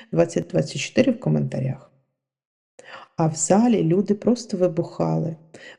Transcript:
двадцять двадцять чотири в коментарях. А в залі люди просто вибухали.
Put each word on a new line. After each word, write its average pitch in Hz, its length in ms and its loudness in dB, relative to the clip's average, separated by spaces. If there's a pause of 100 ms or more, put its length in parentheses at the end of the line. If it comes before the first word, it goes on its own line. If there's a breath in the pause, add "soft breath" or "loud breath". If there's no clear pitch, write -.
(120)
двадцять 170 360 0
двадцять 156 340 -2
чотири - 300 0
в - 80 -4
коментарях. 139 720 -4 (1300 loud breath)
А 160 100 2
в 156 80 -2
залі 208 480 4
люди 185 300 2
просто 214 440 -2
вибухали. 165 800 -2 (440 loud breath)